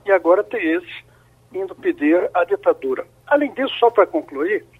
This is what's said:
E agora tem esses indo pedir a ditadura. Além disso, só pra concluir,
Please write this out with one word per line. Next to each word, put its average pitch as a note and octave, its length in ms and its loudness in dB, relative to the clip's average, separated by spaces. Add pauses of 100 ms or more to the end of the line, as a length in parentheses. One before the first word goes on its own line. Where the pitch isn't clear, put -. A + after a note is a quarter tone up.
E G3+ 60 -4
agora F#3 320 4
tem A3 180 -6 (120)
esses - 320 -8 (480)
indo F#3 220 -8
pedir E3+ 580 0
a F3 120 0
ditadura. E3+ 600 -2 (220)
Além D4 280 0
disso, C4 260 -4
só A#3 100 6
pra G3+ 160 4
concluir, - 580 -4 (160)